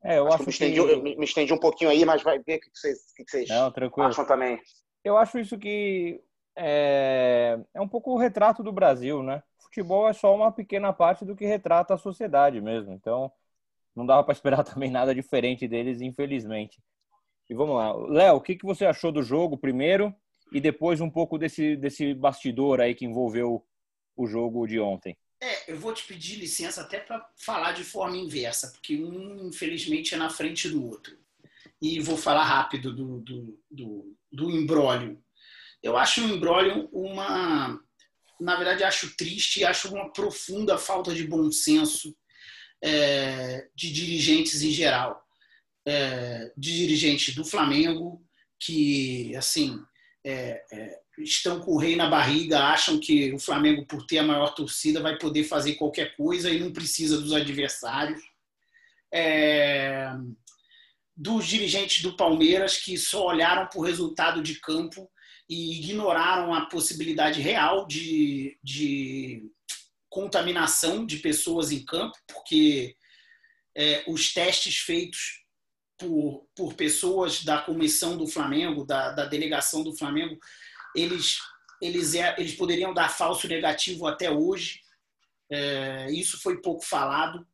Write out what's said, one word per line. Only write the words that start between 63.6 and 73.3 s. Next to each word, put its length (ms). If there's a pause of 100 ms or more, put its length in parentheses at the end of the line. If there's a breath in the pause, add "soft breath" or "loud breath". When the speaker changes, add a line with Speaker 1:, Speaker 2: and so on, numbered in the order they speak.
Speaker 3:
pro 160
resultado 600
de 180
campo 500 (360 soft breath)
e 340
ignoraram 760
a 100
possibilidade 800
real 440
de, 800
de 880 (560)
contaminação 960
de 140
pessoas 520
em 140
campo, 320 (100)
porque, 680 (800 soft breath)